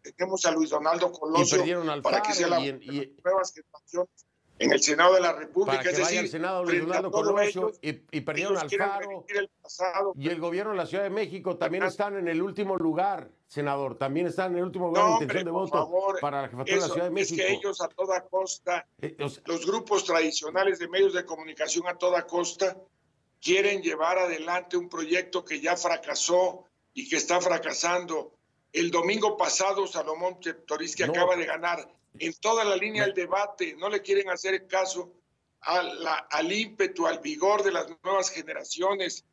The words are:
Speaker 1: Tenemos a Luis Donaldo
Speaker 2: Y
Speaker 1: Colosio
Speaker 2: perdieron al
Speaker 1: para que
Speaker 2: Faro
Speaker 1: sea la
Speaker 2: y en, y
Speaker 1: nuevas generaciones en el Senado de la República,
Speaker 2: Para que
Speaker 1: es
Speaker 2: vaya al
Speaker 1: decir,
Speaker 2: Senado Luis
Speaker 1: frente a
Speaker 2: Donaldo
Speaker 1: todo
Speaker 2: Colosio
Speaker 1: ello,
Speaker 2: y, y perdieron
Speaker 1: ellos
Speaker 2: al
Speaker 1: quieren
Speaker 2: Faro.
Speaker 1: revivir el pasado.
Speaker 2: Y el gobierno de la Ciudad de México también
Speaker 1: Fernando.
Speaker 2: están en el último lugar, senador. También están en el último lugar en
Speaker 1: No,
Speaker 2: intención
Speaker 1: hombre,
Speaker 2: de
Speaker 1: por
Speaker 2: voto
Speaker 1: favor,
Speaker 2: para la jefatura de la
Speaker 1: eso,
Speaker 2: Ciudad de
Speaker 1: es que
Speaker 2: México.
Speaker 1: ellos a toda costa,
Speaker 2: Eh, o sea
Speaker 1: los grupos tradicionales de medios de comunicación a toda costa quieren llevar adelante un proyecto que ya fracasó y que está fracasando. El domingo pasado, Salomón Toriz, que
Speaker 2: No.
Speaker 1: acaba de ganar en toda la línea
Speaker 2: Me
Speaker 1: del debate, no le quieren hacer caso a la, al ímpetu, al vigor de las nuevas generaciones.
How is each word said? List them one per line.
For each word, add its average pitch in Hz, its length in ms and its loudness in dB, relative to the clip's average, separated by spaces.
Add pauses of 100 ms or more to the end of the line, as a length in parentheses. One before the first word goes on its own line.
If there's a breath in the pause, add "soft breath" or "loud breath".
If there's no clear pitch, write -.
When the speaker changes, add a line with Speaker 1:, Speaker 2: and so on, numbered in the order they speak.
Speaker 1:
Tenemos 185 440 -4
a 165 60 4
Luis 156 180 0
Donaldo 160 440 2
Speaker 2:
Y - 40 -18
Speaker 1:
Colosio 156 400 2
Speaker 2:
perdieron 170 320 0
al 143 100 -4
Speaker 1:
para 185 220 2
que 214 100 -2
Speaker 2:
Faro - 40 0
Speaker 1:
sea 170 120 2
la 170 120 2
Speaker 2:
y 143 80 -2
en, 135 140 -8
y 139 400 -8
Speaker 1:
nuevas 185 300 0
generaciones - 720 -8 (360)
en 143 120 4
el 147 100 4
Senado 165 320 6
de 185 60 8
la 170 140 2
República, 151 420 0
Speaker 2:
Para 131 80 -2
que 175 60 2
Speaker 1:
es 175 100 -2
Speaker 2:
vaya 170 80 2
al 170 60 0
Speaker 1:
decir, - 160 -2
Speaker 2:
Senado 180 340 -4
Luis 175 140 2
Speaker 1:
frente 160 60 0
a 180 120 0
Speaker 2:
Donaldo 190 140 0
Speaker 1:
todo 208 240 2
Speaker 2:
Colosio 208 340 2 (140)
Speaker 1:
ello, 147 180 -6 (100)
Speaker 2:
y, 156 80 -6
y - 40 0
perdieron 170 320 -2
Speaker 1:
ellos 170 80 0
Speaker 2:
al 147 60 -6
Speaker 1:
quieren 196 200 0
Speaker 2:
Faro. 202 200 -4
Speaker 1:
revivir 196 280 -8
el 202 140 -2 (120)
pasado. 185 540 -2
Speaker 2:
Y 139 140 -4
el 165 100 -4
gobierno 185 320 -2
de 196 60 -2
la 160 80 -2
Ciudad 190 180 -2
de 190 60 -2
México 190 480 -4
también 170 240 0
Speaker 1:
Fernando. 185 100 2
Speaker 2:
están 202 240 -2
en 175 120 -2
el 165 140 0
último 190 340 -2
lugar, 160 540 0 (160)
senador. 139 520 -2
También 143 280 0
están 185 260 -2
en 175 60 0
el 180 60 0
último 180 240 -2
lugar 180 160 4
en 214 60 6
Speaker 1:
No, 220 120 6
Speaker 2:
intención 151 160 -2
Speaker 1:
hombre, 185 60 -2
Speaker 2:
de 170 80 -4
Speaker 1:
por 180 80 0 (100)
Speaker 2:
voto 147 160 2
Speaker 1:
favor, 185 340 0
Speaker 2:
para 143 220 -2
la 127 60 -6
jefatura 131 260 -2
de - 60 4
la 170 60 0
Speaker 1:
eso, - 80 -2
Speaker 2:
Ciudad 175 160 0
de 190 100 -2
Speaker 1:
es 190 80 0
que 165 80 -4
Speaker 2:
México. 190 240 0
Speaker 1:
ellos 196 220 -4
a 165 60 -2
toda 185 380 -2
costa, 180 600 -4 (140)
Speaker 2:
Eh, - 200 -8
o 143 80 -2
sea - 180 -12
Speaker 1:
los 165 180 -2
grupos 202 400 0
tradicionales 165 760 2
de 170 80 -6
medios 190 240 4
de 180 120 -2
comunicación 160 600 -4
a 175 100 -2
toda 180 300 2
costa 175 500 -2 (640)
quieren 196 400 2
llevar 165 380 0
adelante 175 580 -2
un 175 120 -2
proyecto 175 560 -2
que 151 160 -6
ya 170 160 2
fracasó 170 880 0 (300)
y 131 140 -10
que 165 80 -2
está 175 240 2
fracasando. 170 920 -2 (400)
El 170 180 0
domingo 202 460 2
pasado, 190 500 2
Salomón 165 520 -4 (280)
Toriz, 151 300 -4
que 175 100 0
Speaker 2:
No. 151 60 0
Speaker 1:
acaba 175 240 4
de 165 100 -2
ganar 170 420 -2 (320)
en 160 140 -4
toda 220 300 2
la 202 100 2
línea 214 280 -2
Speaker 2:
Me 202 60 2
Speaker 1:
del 196 60 -4
debate, 180 640 -2
no 185 100 -4
le 202 140 -2
quieren 196 260 2
hacer 190 380 -2
caso 185 460 -2 (480)
a 175 220 2
la, 160 320 -2 (160)
al 160 200 0
ímpetu, 196 560 0
al - 140 0
vigor 180 420 2
de 196 80 4
las 170 160 -2 (160)
nuevas 190 280 0
generaciones. 165 1040 -4